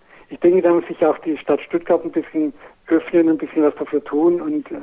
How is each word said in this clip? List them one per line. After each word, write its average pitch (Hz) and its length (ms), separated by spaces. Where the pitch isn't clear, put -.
Ich 139 60
denke, 175 240
da 170 100
muss 170 140
sich 165 180
auch 156 140
die 156 200
Stadt 147 220
Stuttgart 170 440
ein 160 80
bisschen 156 420
öffnen, 165 420
ein 160 80
bisschen 151 280
was 143 100
dafür 143 300
tun. 170 360
Und, 151 300
äh, 170 120